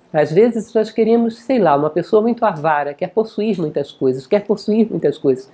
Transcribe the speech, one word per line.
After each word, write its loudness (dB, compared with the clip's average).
Às 2
vezes 2
nós 0
queremos, 0
sei -2
lá, 4
uma 0
pessoa 0
muito 0
avara, -2
quer -8
possuir -4
muitas -4
coisas, -2
quer 0
possuir 0
muitas -2
coisas. -2